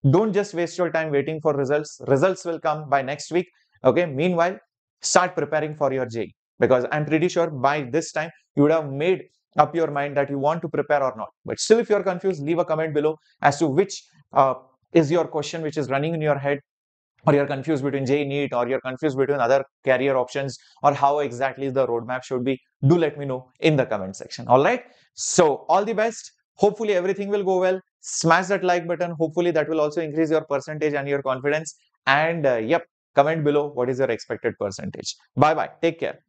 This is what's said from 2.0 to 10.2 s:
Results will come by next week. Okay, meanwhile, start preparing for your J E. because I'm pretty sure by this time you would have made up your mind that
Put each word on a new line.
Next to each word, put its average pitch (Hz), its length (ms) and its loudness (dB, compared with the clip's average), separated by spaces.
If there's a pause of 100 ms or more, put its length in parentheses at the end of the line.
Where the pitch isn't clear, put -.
Results 156 380 2
will 170 160 -6
come 156 280 -4
by 139 140 2
next 143 300 -8
week. 175 160 0 (340)
Okay, 170 240 4
meanwhile, 170 520 0 (420)
start 180 340 2
preparing 151 420 -2
for 139 160 0
your 131 140 -2
J 113 160 -6
E. 95 120 -10 (240)
because 123 340 4
I'm 151 140 -2
pretty 160 220 2
sure 170 220 0
by 143 320 0
this 139 300 -4
time 160 180 -6 (260)
you 143 60 4
would 151 100 6
have 156 180 0
made 160 340 -2 (320)
up 151 180 2
your 160 160 0
mind 143 260 -4
that 139 140 0